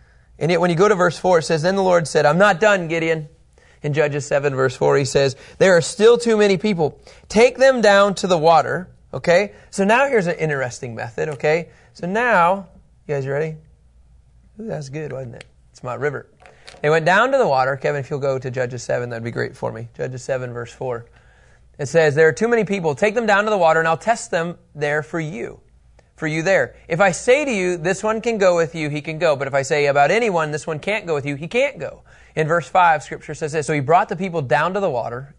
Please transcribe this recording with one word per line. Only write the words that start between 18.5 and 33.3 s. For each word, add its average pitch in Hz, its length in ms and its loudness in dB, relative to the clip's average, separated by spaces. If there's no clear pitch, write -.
Judges 123 320 -6
seven, 123 280 -4
that'd 113 120 -10
be 117 80 -8
great 120 260 -6
for 120 140 -6
me. 117 240 -12
Judges 131 300 -10
seven, 127 300 -6
verse 120 180 -12
four. 120 340 -8
It 147 100 -8
says, 156 280 2
"There 160 140 6
are 156 40 0
too 214 160 -2
many 233 160 2
people. 170 300 -2
Take 202 220 0
them 233 100 -2
down 202 180 2
to 214 60 -2
the 208 80 0
water, 160 220 4
and 165 80 0
I'll 165 80 0
test 220 340 -2
them 170 280 -4
there 147 260 -2
for 170 160 -8
you. 170 420 -10
For 156 140 -8
you 160 140 -4
there. 160 340 0
If 165 140 -2
I 196 100 4
say 269 340 2
to 285 60 -4
you, 180 260 -2
'This 175 260 -4
one 214 180 -2
can 226 180 -4
go 185 180 2
with 165 200 -2
you,' 151 140 -4
he 147 120 -6
can 156 160 -10
go. 160 160 2
But 135 140 -6
if 127 60 -6
I 139 80 0
say 147 240 0
about 143 260 4
anyone, 180 400 0
'This 151 160 -8
one 156 100 -6
can't 202 260 -6
go 170 100 -4
with 139 120 -4
you,' 143 80 -6
he 151 140 -12
can't 262 320 -2
go." - 220 -12
In 156 100 0
verse 165 220 -2
five, 170 340 4
Scripture - 320 -14